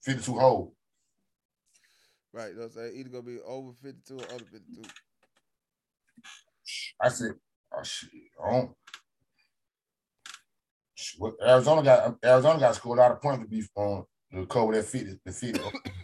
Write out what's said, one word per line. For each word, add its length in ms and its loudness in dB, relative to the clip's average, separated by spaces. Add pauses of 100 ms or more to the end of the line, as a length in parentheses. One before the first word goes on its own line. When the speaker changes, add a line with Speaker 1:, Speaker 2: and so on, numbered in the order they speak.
Speaker 1:
fifty-two 360 -4
hole. 380 4 (1600)
Speaker 2:
Right, 240 -12
that's, 180 -16
uh, 180 -12
either 160 -16
gonna 140 -14
be 160 -14
over 320 -14 (100)
fifty-two 360 -20
or 160 -16
under 100 -16
fifty-two. 400 -20 (2250)
Speaker 1:
I 60 4
said, 280 -6 (380)
"Oh, 100 -10
shit, 260 -14 (340)
I 80 -4
don't." 200 -2 (2250)
Sh-, 240 -14
what, 220 -8
Arizona 420 6
got, 380 6
Arizona 380 6
got 160 4
scored 240 -2
a 20 10
lot 100 8
of 100 -6
points 220 -2
to 60 -16
be, 140 -4 (140)
um, 280 -4 (280)
to 140 -8
cover 260 0
that 100 0
fifty, 400 -10
the 80 -14
fifty. 260 -6 (460)